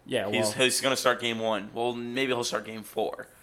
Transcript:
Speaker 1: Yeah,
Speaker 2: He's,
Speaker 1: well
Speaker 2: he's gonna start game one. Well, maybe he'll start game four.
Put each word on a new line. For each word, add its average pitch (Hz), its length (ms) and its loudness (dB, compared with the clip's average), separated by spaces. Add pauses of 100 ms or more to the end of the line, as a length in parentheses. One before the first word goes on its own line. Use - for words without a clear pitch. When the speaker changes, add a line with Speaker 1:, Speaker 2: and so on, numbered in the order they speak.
Speaker 1:
Yeah, 104 240 0
Speaker 2:
He's, 113 140 2
Speaker 1:
well 107 80 0
Speaker 2:
he's 127 280 2
gonna 131 160 2
start 120 240 4
game 117 180 -2
one. 107 360 0
Well, 120 180 0
maybe 120 400 -2
he'll 120 120 0
start 110 200 -2
game 110 180 -10
four. - 440 -4 (160)